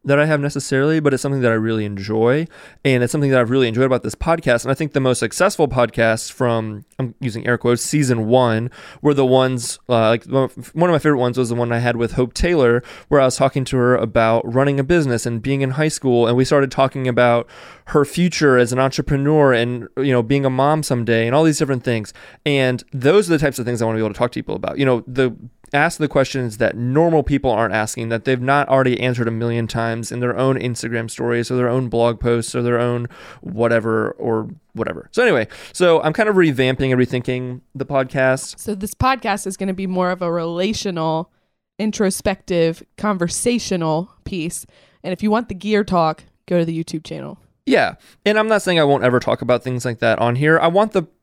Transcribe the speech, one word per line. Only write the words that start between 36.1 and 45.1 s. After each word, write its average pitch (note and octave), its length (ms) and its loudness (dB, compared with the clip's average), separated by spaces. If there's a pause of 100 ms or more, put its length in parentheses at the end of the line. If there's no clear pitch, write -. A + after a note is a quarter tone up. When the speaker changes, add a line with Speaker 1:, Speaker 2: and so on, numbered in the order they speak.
Speaker 1:
kind G#3+ 160 0
of G3+ 60 0
revamping C3 560 2
and B2+ 80 2
rethinking B2+ 640 -4 (140)
the C3 100 -8
podcast. C3 720 -2
Speaker 2:
So - 160 -8
this G3+ 220 -10
podcast A#3+ 500 -2
is F#3+ 120 -8
gonna F#3+ 160 -4
be F#3+ 140 -6
more F3+ 240 0
of F#3 120 -4
a E3+ 80 -2
relational, E3+ 1000 -4 (460)
introspective, F#3+ 1040 -2 (160)
conversational F3+ 1120 -2 (120)
piece. E3+ 420 -8 (380)
And F#3 100 -6